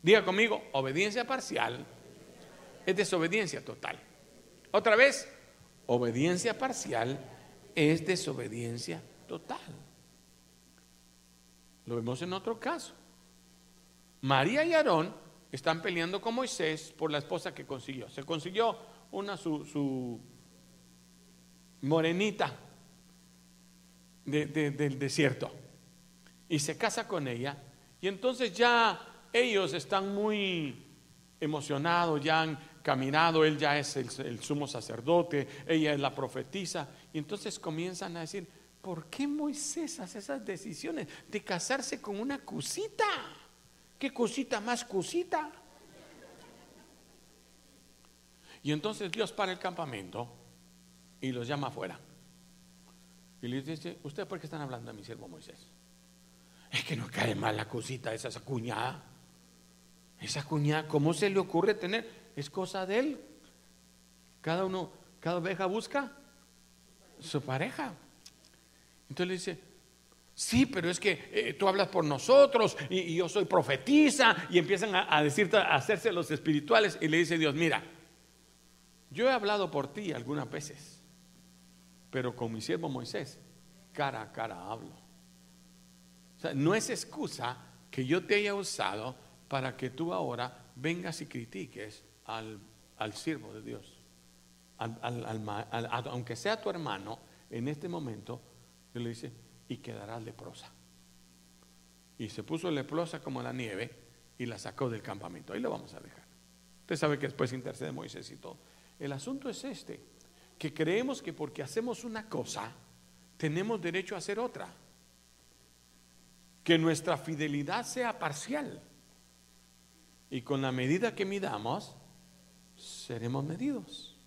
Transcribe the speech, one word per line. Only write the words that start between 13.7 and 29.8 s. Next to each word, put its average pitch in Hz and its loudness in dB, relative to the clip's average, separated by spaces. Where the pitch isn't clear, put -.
María 143 4
y 339 4
Aarón 208 4
están 160 0
peleando 180 -2
con 226 -2
Moisés 165 -2
por 160 -2
la 147 0
esposa 165 -4
que 147 -12
consiguió. 131 -8
Se 139 -10
consiguió 185 0
una 196 -6
su, 151 -4
su 131 -4
morenita 165 2
de, 147 2
de, 147 2
del 143 0
desierto 135 2
y 160 2
se 147 -2
casa 220 0
con 151 -2
ella. 127 -4
Y 180 0
entonces 233 0
ya 233 4
ellos 214 4
están 196 0